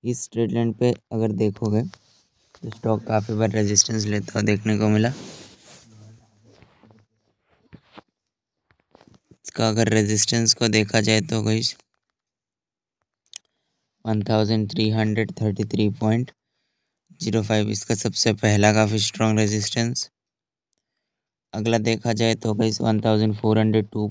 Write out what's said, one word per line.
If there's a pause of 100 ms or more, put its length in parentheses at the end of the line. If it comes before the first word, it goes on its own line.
इस
ट्रेंड
लाइन
पे (220)
अगर
देखोगे
तो
stock
काफ़ी
बार
resistance
लेता
हुआ
देखने
को
मिला। (4000)
इसका
अगर
resistance
को
देखा
जाए
तो
गाइस, (2250)
वन
थाउजेंड
थ्री
हंड्रेड (100)
थर्टी
थ्री
पॉइंट (880)
ज़ीरो
फ़ाइव
इसका
सबसे
पहला
काफ़ी
strong
resistance। (1400)
अगला
देखा
जाए
तो
गाइस,
वन
थाउजेंड
फ़ोर
हंड्रेड
टू